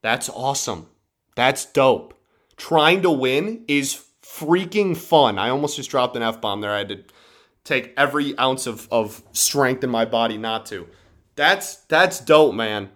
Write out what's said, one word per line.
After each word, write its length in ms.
That's 300
awesome. 580
That's 300
dope. 480
Trying 460
to 80
win 580
is 360
freaking 720
fun. 420
I 120
almost 260
just 140
dropped 260
an 60
F-bomb 400
there. 100
I 60
had 100
to 160
take 340
every 420
ounce 280
of, 240
of 320
strength 520
in 60
my 140
body 340
not 260
to. 240
That's, 400
that's 420
dope, 360
man. 420